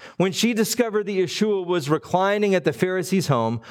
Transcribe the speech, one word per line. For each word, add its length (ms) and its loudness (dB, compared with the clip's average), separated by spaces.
when 140 2
she 220 0
discovered 520 0
that 60 -4
Yeshua 540 0
was 240 -2
reclining 680 2
at 80 0
the 80 2
Pharisee's 560 0
home, 440 2